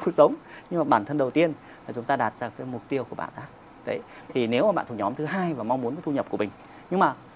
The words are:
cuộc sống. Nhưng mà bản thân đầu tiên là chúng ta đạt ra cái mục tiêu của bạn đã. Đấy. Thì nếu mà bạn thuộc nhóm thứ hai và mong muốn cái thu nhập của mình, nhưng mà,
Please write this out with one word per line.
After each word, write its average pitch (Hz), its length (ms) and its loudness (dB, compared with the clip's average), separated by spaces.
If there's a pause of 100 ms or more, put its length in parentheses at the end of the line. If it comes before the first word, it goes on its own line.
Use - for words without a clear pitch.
cuộc 180 60 2
sống. 170 240 6 (360)
Nhưng 175 80 0
mà 151 60 4
bản 117 200 4
thân 147 140 -4
đầu 131 120 2
tiên 156 220 4 (340)
là 117 60 -10
chúng 120 120 -6
ta 139 120 2
đạt 113 200 0
ra 117 220 -6
cái 127 140 -8
mục 117 160 -8
tiêu 135 160 -2
của - 120 -14
bạn - 200 -6
đã. - 60 -12 (440)
Đấy. 110 140 -4 (340)
Thì 120 120 2
nếu 123 200 4
mà 202 60 4
bạn 156 160 -2
thuộc 117 100 -8
nhóm 104 160 0
thứ 151 100 -4
hai 170 300 -2
và 113 100 -8
mong 127 180 0
muốn 120 120 -2
cái 170 100 -10
thu 151 80 -2
nhập 127 180 0
của 110 60 -4
mình, 101 140 -2 (400)
nhưng 185 100 2
mà, 151 140 4 (220)